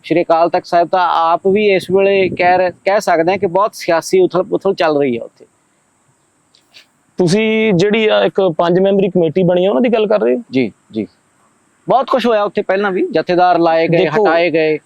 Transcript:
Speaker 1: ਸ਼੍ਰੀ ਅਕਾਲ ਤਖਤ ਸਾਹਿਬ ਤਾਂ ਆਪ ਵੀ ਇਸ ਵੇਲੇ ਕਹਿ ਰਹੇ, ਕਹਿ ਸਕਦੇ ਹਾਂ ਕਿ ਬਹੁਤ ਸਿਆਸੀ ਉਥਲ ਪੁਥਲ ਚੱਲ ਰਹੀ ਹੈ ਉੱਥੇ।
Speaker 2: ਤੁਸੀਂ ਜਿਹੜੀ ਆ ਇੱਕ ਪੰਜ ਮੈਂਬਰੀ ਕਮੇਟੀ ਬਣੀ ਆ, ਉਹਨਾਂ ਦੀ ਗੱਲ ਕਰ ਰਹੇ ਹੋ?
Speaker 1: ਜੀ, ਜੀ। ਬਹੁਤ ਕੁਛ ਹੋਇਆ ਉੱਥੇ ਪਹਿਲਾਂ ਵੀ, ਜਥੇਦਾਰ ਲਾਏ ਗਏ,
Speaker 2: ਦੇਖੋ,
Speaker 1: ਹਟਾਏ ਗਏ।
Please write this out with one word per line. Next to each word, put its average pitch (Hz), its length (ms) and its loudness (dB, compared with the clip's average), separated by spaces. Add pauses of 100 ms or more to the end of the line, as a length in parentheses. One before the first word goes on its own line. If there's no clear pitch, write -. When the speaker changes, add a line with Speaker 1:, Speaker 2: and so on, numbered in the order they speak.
Speaker 1:
ਸ਼੍ਰੀ 170 200 -2
ਅਕਾਲ 165 260 2
ਤਖਤ 180 160 -4
ਸਾਹਿਬ 170 220 0
ਤਾਂ 175 260 0
ਆਪ 165 340 0
ਵੀ 202 220 2
ਇਸ 185 220 0
ਵੇਲੇ 196 380 2
ਕਹਿ 175 280 0
ਰਹੇ, 180 140 0 (140)
ਕਹਿ 196 160 0
ਸਕਦੇ 170 300 0
ਹਾਂ 196 80 -2
ਕਿ 196 80 -2
ਬਹੁਤ 190 260 0
ਸਿਆਸੀ 175 460 -2
ਉਥਲ 180 240 0
ਪੁਥਲ 190 300 -4
ਚੱਲ 156 260 0
ਰਹੀ 131 180 -2
ਹੈ 113 60 -10
ਉੱਥੇ। - 220 -20 (1700)
Speaker 2:
ਤੁਸੀਂ 220 560 0
ਜਿਹੜੀ 208 340 2
ਆ 208 160 2
ਇੱਕ 190 340 0
ਪੰਜ 175 220 2
ਮੈਂਬਰੀ 196 300 2
ਕਮੇਟੀ 175 340 0
ਬਣੀ 180 220 2
ਆ, 196 40 2
ਉਹਨਾਂ 247 120 0
ਦੀ 240 80 0
ਗੱਲ 214 180 0
ਕਰ 208 140 0
ਰਹੇ 247 140 0
ਹੋ? 240 60 -6 (100)
Speaker 1:
ਜੀ, 254 200 -2 (200)
ਜੀ। 107 160 -6 (840)
ਬਹੁਤ 247 180 0
ਕੁਛ 240 200 0
ਹੋਇਆ 214 160 0
ਉੱਥੇ 208 180 -4
ਪਹਿਲਾਂ 196 300 -2
ਵੀ, 220 200 -2
ਜਥੇਦਾਰ 175 480 2
ਲਾਏ 165 280 2
ਗਏ, 170 100 2
Speaker 2:
ਦੇਖੋ, 180 260 0
Speaker 1:
ਹਟਾਏ 170 280 2
ਗਏ। 156 340 0